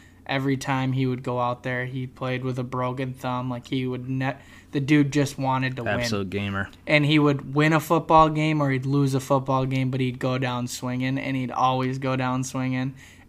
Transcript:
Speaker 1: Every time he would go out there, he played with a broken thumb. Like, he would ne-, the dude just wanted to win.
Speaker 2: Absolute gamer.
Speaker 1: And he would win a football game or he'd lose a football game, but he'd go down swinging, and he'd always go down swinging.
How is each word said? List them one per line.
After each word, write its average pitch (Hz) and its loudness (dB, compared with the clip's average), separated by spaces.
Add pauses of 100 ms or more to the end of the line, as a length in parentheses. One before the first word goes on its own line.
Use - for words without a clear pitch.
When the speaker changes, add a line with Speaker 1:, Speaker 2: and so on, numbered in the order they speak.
(260)
Speaker 1:
Every 135 0
time 131 0
he 131 0
would 127 -2
go 123 -2
out 123 -2
there, 127 -4
he 127 -6
played 127 -6
with 127 -4
a 127 -2
broken 127 -4
thumb. 127 -4
Like, 120 -8
he 131 -2
would 127 -6
ne-, 131 -2 (360)
the 147 0
dude 143 4
just 139 0
wanted 131 0
to 123 -8
win. 113 0
Speaker 2:
Absolute 107 -2
gamer. 98 -4 (180)
Speaker 1:
And 151 4
he 156 4
would 139 2
win 151 4
a 156 4
football 160 6
game 151 0
or 143 2
he'd 131 -2
lose 139 2
a 135 2
football 131 0
game, 131 0
but 131 -2
he'd 127 -2
go 127 0
down 123 -2
swinging, 127 -4
and 135 -4
he'd 127 -4
always 131 0
go 131 -2
down 127 -2
swinging. 131 -4 (360)